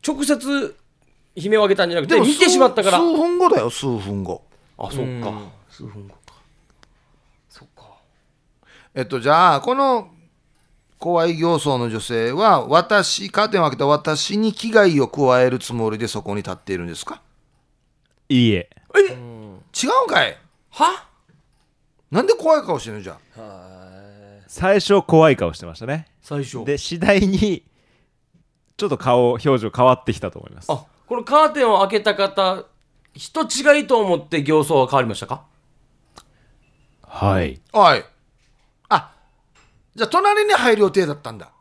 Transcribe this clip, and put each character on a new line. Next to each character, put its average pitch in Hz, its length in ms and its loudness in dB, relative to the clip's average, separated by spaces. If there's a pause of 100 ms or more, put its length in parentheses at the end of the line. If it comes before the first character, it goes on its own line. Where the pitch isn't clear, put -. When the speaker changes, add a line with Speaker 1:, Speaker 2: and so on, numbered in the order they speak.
Speaker 1:
直 285 160 -4
接 277 540 -4 (580)
悲 165 100 -12
鳴 214 120 2
を 214 60 4
上 202 60 2
げ 196 80 0
た 180 100 0
ん - 20 -6
じ 170 80 -6
ゃ 160 60 0
な 135 40 -6
く 190 40 -8
て、 - 40 4
Speaker 2:
で 202 60 6
も、 220 60 2
Speaker 1:
見 294 100 0
て 349 140 4
し 359 80 2
ま 254 80 6
っ - 80 0
た 208 100 0
か 190 60 4
ら。 180 80 4
Speaker 2:
数、 339 120 2
数 320 60 2
分 349 220 0
後 359 100 4
だ 349 120 4
よ、 117 100 -2
数 - 160 -8
分 101 360 -4
後。 87 220 -10 (320)
Speaker 1:
あ、 - 140 -14
そ - 60 -10
っ - 0 -
か。 135 40 -6
Speaker 3:
う 135 60 -6
ん。 107 440 -10 (200)
Speaker 1:
数 - 140 -20
分 101 240 -18
後 - 60 -20
か。 - 200 -20 (1120)
そ - 160 -20
っ - 100 -20
か。 - 100 -20 (1080)
Speaker 2:
え 135 60 -8
っ 120 60 -6
と、 131 120 -6
じ 123 120 -2
ゃ 170 240 6
あ、 139 80 0
こ 247 120 -2
の 262 360 0 (880)
怖 170 280 0
い 170 120 -2
形 165 200 0
相 143 200 -2
の 120 100 -4
女 110 120 -6
性 117 320 -4
は、 165 340 2
私、 185 640 0
カ 208 140 0
ー 226 40 -2
テ 208 80 -2
ン 175 60 2
を - 20 4
開 143 60 2
け 135 80 -8
た 143 80 0
私 147 500 -2
に 214 160 0
危 226 200 -10
害 185 280 4
を 123 80 0
加 127 320 2
え 127 80 4
る 123 100 -2
つ 117 140 -10
も 113 180 -4
り 107 60 -6
で 113 100 -6
そ 104 160 -8
こ 98 100 -10
に 101 100 -6
立 - 80 -12
っ 90 60 -10
て - 180 -8
い - 20 -4
る 87 80 -8
ん - 20 -10
で 85 80 -10
す - 120 -14
か？ - 160 -16 (1040)
Speaker 4:
い 123 200 4
い 107 40 2
え。 87 160 -4 (260)
Speaker 1:
え？ 392 200 2
Speaker 3:
う - 20 -16
ん。 120 380 -20 (180)
Speaker 2:
違 - 140 -4
う 494 180 2
ん - 20 -4
か 170 160 0
い？ 95 140 -4 (320)
Speaker 1:
は？ 349 380 -2 (1040)
Speaker 2:
な 196 120 0
ん 381 40 0
で 453 80 4
怖 214 240 2
い - 40 -4
顔 160 160 -4
し 104 60 -10
て 113 60 -12
ん 104 60 -12
の、 104 40 -12
じ 92 80 -14
ゃ 76 80 -16 (220)
あ？ - 20 -20
Speaker 3:
は 110 60 -20 (960)
い。 - 80 -20
Speaker 4:
最 190 320 2
初 202 200 4
怖 160 300 6
い 127 80 2
顔 85 160 -2
し - 40 -16
て 90 60 -18
ま 82 100 -16
し - 40 -20
た 113 80 -12
ね。 156 220 -8 (120)
Speaker 1:
最 143 240 -10
初。 123 180 -12
Speaker 4:
で、 139 140 -4
次 170 240 -10
第 196 200 4
に、 196 440 0 (1120)
ち - 60 -6
ょ 208 60 -2
っ - 20 -4
と 139 80 -2
顔、 123 320 2
表 127 280 0
情 107 120 -6
変 123 140 2
わ 127 100 8
っ - 80 -4
て 123 100 -4
き - 60 -6
た 95 140 -10
と - 80 -18
思 - 80 -20
い - 40 -20
ま - 80 -20
す。 - 80 -14
Speaker 1:
あ、 156 160 -4 (220)
こ 247 100 -6
の 233 60 -8
カ 294 220 4
ー 302 60 2
テ 285 120 -2
ン 226 80 4
を 196 100 4
開 196 100 2
け 214 100 0
た 208 160 0
方、 196 480 -2 (500)
人 - 280 -8
違 285 400 -2
い - 40 -8
と 240 140 0
思 185 160 0
っ 147 100 -12
て 156 160 -4
形 151 220 0
相 147 160 0
は 127 80 0
変 139 80 -2
わ 127 60 2
り 113 60 -4
ま 101 60 -6
し - 60 -12
た 110 80 -14
か？ - 160 -12 (1600)
Speaker 4:
は 98 340 -2
い。 71 200 -6 (120)
Speaker 2:
お 180 220 4
い。 101 80 -2 (840)
あ、 - 240 0 (840)
じ 226 80 -4
ゃ - 40 0
あ - 20 -14
隣 415 360 2
に 415 80 0
入 240 220 2
る 208 80 2
予 190 80 4
定 185 160 0
だ 147 60 -6
っ 143 100 -12
た 120 80 -12
ん 110 80 -16
だ。 - 220 -20